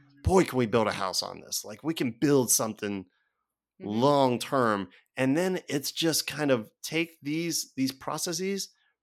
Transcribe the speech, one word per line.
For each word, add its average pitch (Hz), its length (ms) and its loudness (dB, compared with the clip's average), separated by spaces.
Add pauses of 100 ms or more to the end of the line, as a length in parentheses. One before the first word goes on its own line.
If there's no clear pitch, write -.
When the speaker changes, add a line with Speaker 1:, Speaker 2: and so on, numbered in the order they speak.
(240)
Speaker 1:
boy, 180 200 4
can - 140 -2
we 123 80 2
build 110 220 2
a 95 60 2
house 95 300 -4
on 92 180 -12
this. - 220 -8
Like, 107 200 -14
we 160 100 -2
can 143 180 -2
build 139 400 4
something 104 540 -2 (720)
Speaker 2:
Mm-hmm. 101 100 -10 (100)
Speaker 1:
long 135 380 4
term. 110 520 0 (280)
And 131 180 2
then 185 320 0
it's 139 240 -4
just 160 360 -2
kind 143 240 -2
of 113 180 0 (140)
take 165 400 -4
these, 160 520 -4
these 131 160 0
processes, 180 760 -6 (340)